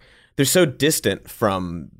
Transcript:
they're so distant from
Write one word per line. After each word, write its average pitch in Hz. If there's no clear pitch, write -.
they're 139
so 180
distant -
from 92